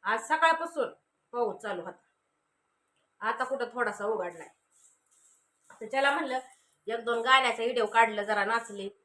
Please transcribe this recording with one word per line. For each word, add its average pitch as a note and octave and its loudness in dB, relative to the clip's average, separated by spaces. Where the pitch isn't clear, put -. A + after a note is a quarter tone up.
आज A3+ 0
सकाळपासून E4 2
पाऊस A#3 -2
चालू F#3+ -6
होता, F3 -14
आता A#3 -2
कुठं B3+ -4
थोडासा G#3+ -2
उघडलाय. F3+ -4
तर A3 -12
त्याला C4+ 2
म्हणलं C#4+ 0
एक A3+ -4
दोन A#3 0
गाण्याचा B3+ 4
व्हिडिओ A#3 0
काढलं, A3 4
जरा G#3 0
नाचले G3+ -4